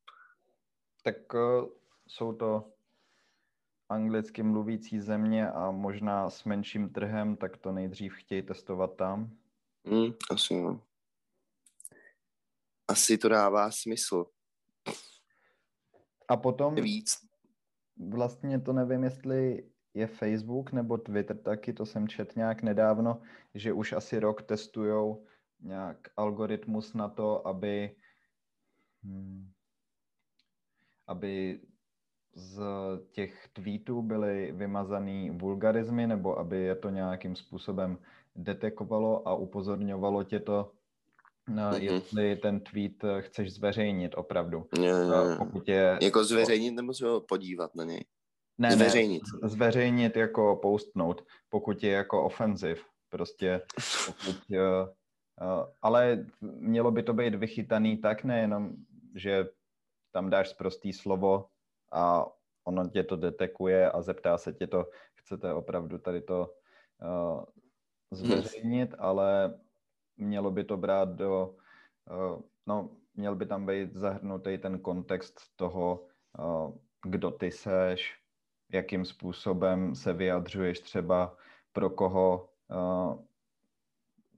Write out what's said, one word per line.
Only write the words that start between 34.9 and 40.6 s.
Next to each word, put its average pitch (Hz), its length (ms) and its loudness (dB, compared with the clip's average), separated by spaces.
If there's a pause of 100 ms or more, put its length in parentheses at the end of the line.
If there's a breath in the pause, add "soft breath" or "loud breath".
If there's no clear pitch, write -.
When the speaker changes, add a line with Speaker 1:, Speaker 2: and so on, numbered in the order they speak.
Speaker 1:
vulgarizmy, 110 760 2
nebo 95 320 0
aby 85 200 -4
je 92 160 0
to 98 160 -6
nějakým 92 460 -4
způsobem 92 640 -6 (380 soft breath)
detekovalo 107 920 -2
a 92 60 0
upozorňovalo 98 920 -2
tě 104 160 -2
to, 101 320 0 (760)